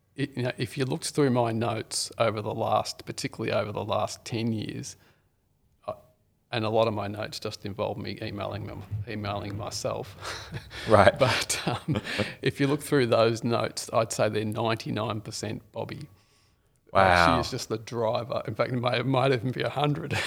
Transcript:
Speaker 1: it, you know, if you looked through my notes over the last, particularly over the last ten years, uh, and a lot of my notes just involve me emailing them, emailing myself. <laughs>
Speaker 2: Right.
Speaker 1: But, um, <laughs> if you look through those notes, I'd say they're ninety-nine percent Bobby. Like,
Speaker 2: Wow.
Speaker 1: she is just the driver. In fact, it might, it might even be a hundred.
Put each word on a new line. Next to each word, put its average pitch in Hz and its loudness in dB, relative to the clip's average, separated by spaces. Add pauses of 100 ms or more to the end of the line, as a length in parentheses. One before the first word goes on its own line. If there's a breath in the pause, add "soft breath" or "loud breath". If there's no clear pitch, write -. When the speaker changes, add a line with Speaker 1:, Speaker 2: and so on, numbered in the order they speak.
(160)
Speaker 1:
it, 135 -4
you 120 -2
know, 123 0
if - -6
you 139 -2
looked 135 -6
through 139 2
my 120 2
notes 113 -2
over 110 2
the 107 -4
last, 110 0
particularly 113 -6
over 107 0
the 104 -6
last 104 -4
ten 117 -4
years, - -8 (880)
uh, 104 -8 (580)
and 113 -2
a 107 0
lot 113 4
of 107 -2
my 101 -4
notes 104 -8
just - -10
involve 104 -4
me 98 -8
emailing 101 -8
them, 101 -12 (260)
emailing 101 -6
myself. 110 -6 (360 loud breath)
<laughs> - -12
Speaker 2:
Right. 101 10
Speaker 1:
But, - 2
um, 120 0 (200)
<laughs> - -6
if - 0
you 147 4
look 147 0
through 139 4
those 113 4
notes, 113 0
I'd 113 2
say 110 2
they're 107 -2
ninety-nine 113 -2
percent 107 -8 (100)
Bobby. 110 -8 (840)
Like, 95 8
Speaker 2:
Wow. 85 8
Speaker 1:
she 80 4
is 80 -4
just - -8
the 110 -2
driver. 117 -2
In 113 -6
fact, 117 -2
it 131 0
might, 120 0
it 120 -2
might 135 4
even 127 0
be 131 -4
a 117 0
hundred. 143 0 (120)